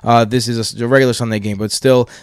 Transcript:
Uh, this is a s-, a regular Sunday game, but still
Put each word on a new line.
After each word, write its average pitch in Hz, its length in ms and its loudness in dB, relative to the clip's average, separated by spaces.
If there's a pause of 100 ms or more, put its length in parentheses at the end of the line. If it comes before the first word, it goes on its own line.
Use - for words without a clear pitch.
Uh, 117 200 4
this 113 240 -2
is 117 100 -4
a 113 40 -4
s-, - 180 -8
a 117 80 -4
regular 127 260 4
Sunday 110 260 -4
game, 101 180 -6
but 107 140 -6
still 127 380 0 (140)